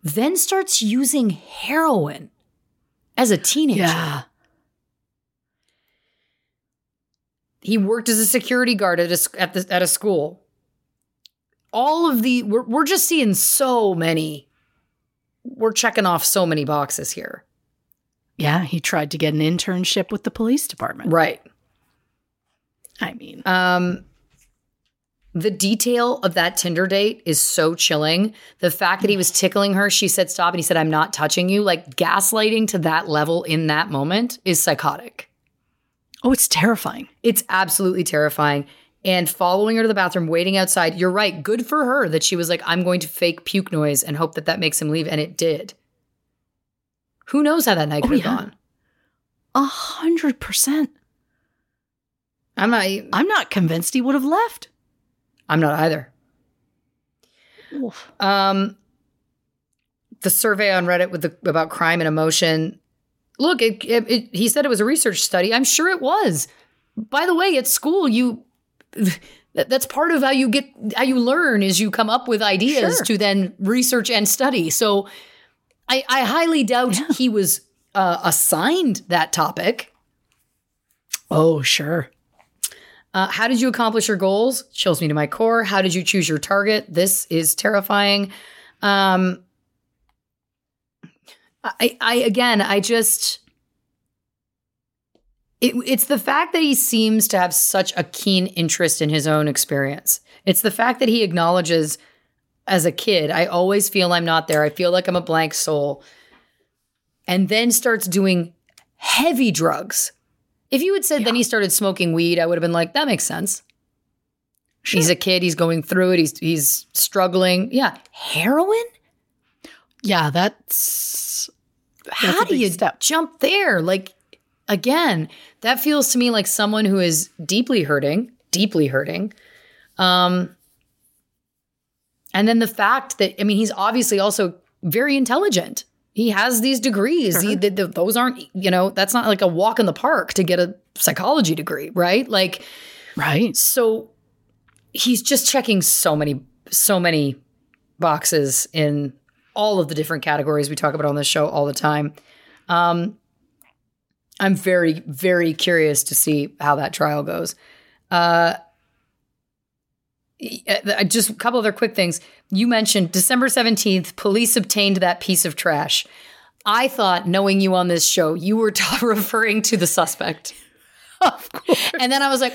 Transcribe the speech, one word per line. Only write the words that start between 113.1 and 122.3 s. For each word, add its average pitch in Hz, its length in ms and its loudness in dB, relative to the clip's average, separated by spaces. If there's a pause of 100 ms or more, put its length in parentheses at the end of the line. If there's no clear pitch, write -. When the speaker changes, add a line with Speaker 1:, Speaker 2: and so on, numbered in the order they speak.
Speaker 1:
sense." - 380 -6 (1200)
Speaker 2:
Sure. - 160 -2
Speaker 1:
He's 160 100 2
a 180 60 4
kid. 180 280 0
He's 170 120 0
going 165 280 0
through 180 280 2
it. 180 80 4
He's, 160 200 0
he's 160 540 -2
struggling. 185 800 0
Yeah. 247 260 0 (140)
Heroin? 320 720 0 (1200)
Speaker 2:
Yeah, 175 280 0
that's, - 1200 -4 (560)
that's - 120 -10
Speaker 1:
How 320 240 0